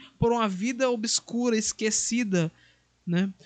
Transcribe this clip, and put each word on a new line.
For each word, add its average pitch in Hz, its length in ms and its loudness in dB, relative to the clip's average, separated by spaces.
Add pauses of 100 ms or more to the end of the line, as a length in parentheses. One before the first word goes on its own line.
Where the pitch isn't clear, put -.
(180)
por 233 140 4
uma 226 160 2
vida 233 420 0
obscura, 233 640 0
esquecida, 214 960 0 (560)
né? 180 260 0 (140)